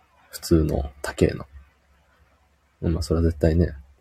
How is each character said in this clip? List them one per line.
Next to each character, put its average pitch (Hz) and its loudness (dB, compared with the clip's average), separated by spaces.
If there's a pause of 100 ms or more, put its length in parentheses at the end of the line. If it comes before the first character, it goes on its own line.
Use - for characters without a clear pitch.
(320)
普 - -18
通 80 4
の、 73 -4 (100)
高 - 0
え - 4
の。 - -12
ま 80 -2
あ、 85 -6
そ - -2
れ 80 0
は - 0
絶 82 0
対 80 2
ね、 82 2 (280)